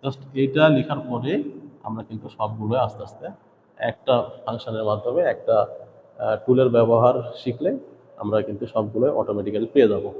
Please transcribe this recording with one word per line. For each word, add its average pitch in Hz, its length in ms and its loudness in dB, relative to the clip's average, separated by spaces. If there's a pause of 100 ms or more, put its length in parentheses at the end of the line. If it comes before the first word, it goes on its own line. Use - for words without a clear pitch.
Just 135 180 -6 (200)
এইটা 135 220 2 (140)
লেখার 135 320 -2
পরে 120 240 -4 (560)
আমরা 110 200 -8
কিন্তু 110 180 -12 (100)
সবগুলো 110 380 -4 (120)
আস্তে - 200 -10
আস্তে - 200 -18 (640)
একটা 127 240 0 (300)
ফাংশনের 113 460 -6
মাধ্যমে, 120 320 0 (120)
একটা, - 300 0
আহ, - 800 -8
টুলের 127 320 4
ব্যবহার 117 380 6 (280)
শিখলে 147 280 -4 (520)
আমরা 104 160 0 (100)
কিন্তু 104 160 -8 (100)
সবগুলো 110 320 -2 (140)
অটোমেটিক্যালি 104 540 -4
পেয়ে 127 180 8
যাব 98 120 -2 (160)